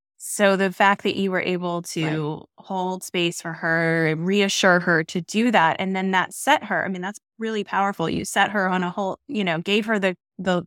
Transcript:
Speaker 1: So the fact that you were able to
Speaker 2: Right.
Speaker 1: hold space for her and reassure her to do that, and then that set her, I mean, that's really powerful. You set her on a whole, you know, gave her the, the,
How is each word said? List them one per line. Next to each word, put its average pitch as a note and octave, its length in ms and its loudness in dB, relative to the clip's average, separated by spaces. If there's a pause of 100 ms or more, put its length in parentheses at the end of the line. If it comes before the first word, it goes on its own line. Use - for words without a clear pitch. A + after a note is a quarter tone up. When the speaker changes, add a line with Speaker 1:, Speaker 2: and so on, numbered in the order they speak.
(180)
Speaker 1:
So G3 380 2
the F#3+ 160 0
fact G3+ 300 4
that G3 140 -2
you G3 140 0
were F#3 100 0
able F3 420 -2
to E3+ 220 -4
Speaker 2:
Right. D#3 380 -4 (240)
Speaker 1:
hold F#3 360 -4
space E3+ 400 -4
for E3 100 -8
her E3 540 0
and D#3 200 -2
reassure G3 540 4
her E3 240 2
to - 160 -6
do A3 300 0
that, E3 280 4
and F#3+ 160 -2
then F#3+ 180 -2
that F#3 200 0
set - 320 2
her, F#3+ 200 -2
I - 40 -4
mean, F3+ 140 -6
that's G3 180 -8 (180)
really A3 260 -4
powerful. G3 440 -2
You F3 160 -2
set G3 280 0
her G3 160 0
on F#3 140 0
a F3 80 -2
whole, F#3+ 360 -4
you G#3 180 -4
know, E3 140 0
gave G3+ 280 0
her A3 120 0
the, F#3+ 180 0 (220)
the, F3+ 280 0